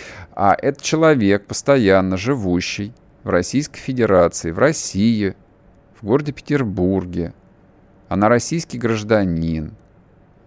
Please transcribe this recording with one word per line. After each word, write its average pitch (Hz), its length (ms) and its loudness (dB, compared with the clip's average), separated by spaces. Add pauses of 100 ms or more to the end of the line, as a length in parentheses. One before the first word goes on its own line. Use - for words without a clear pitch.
(320)
А 98 280 2
это - 220 -4
человек, 131 640 2
постоянно 95 720 2
живущий 101 720 -2 (300)
в 110 80 -8
Российской 110 480 -2
Федерации, 98 720 2
в 85 80 -6
России, 107 800 0 (640)
в - 60 -18
городе 143 280 -2
Петербурге. 92 1000 -2 (760)
Она 101 200 0
российский 123 500 -2
гражданин. 98 920 -2 (760)